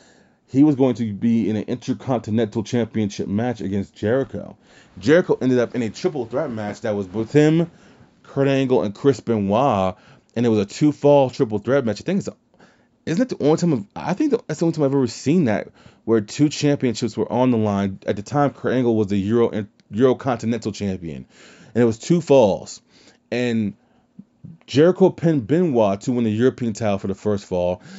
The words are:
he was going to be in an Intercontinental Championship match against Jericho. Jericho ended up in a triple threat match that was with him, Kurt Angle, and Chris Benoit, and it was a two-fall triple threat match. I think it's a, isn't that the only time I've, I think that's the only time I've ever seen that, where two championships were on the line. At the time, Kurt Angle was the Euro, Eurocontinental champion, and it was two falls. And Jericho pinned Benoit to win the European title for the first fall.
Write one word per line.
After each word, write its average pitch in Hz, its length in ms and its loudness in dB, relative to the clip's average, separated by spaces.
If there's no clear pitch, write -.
he 135 160 2
was 151 120 6
going 127 220 2
to 110 160 -4
be 113 360 0
in 107 80 -2
an 104 120 -4
Intercontinental 113 960 -4
Championship 110 680 -4
match 113 320 -4
against 98 340 -6
Jericho. 113 600 -4
Jericho 151 420 2
ended 127 180 2
up 117 160 -2
in 123 80 -2
a 110 80 -4
triple 151 340 -6
threat 127 260 -6
match 104 300 -8
that 107 160 -4
was 101 120 -4
with 107 220 -6
him, 156 400 4
Kurt 139 260 -2
Angle, 135 340 2
and 101 120 -4
Chris - 260 2
Benoit, 104 760 0
and 117 100 0
it 120 40 4
was 110 100 4
a 101 60 2
two-fall 143 680 2
triple 117 280 -2
threat 123 260 0
match. 104 160 -4
I - 40 -18
think 190 140 -2
it's 120 100 -4
a, - 80 -14
isn't 196 200 0
that - 120 -8
the - 40 -4
only 151 140 4
time 175 160 0
I've, 107 220 -2
I 147 180 -6
think 285 200 0
that's - 260 -4
the 170 80 0
only 165 80 0
time 156 100 0
I've 139 100 0
ever 135 120 2
seen 156 380 0
that, 104 240 -2
where 110 160 2
two 143 300 0
championships 135 680 -2
were 113 160 -4
on 127 200 2
the 117 40 2
line. 101 500 0
At 104 100 -2
the 101 60 -12
time, 139 280 0
Kurt 113 240 -4
Angle 120 220 2
was 107 100 0
the 98 100 -2
Euro, 107 500 0
Eurocontinental 117 840 -2
champion, 90 500 -8
and 117 80 4
it 120 40 6
was 113 120 0
two 170 220 2
falls. 120 600 2
And 113 440 -2
Jericho 170 440 4
pinned 151 360 0
Benoit 120 560 2
to 131 100 -4
win 120 120 0
the 110 60 2
European 117 440 0
title 101 240 -2
for 101 100 -6
the 95 60 -4
first 101 320 -4
fall. 90 360 -2